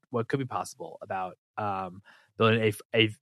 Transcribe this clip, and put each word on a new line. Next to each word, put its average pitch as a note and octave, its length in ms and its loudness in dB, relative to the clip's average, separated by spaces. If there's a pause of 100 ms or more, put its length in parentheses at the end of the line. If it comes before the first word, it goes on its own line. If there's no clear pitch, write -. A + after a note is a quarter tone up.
what A#2 200 -2
could C#3 100 2
be C3 60 -2
possible F#2 560 -8
about, F#2 360 -6 (200)
um, F#2+ 440 -4 (360)
building A2+ 240 6
a, G#2+ 120 4 (200)
a A2+ 160 4 (120)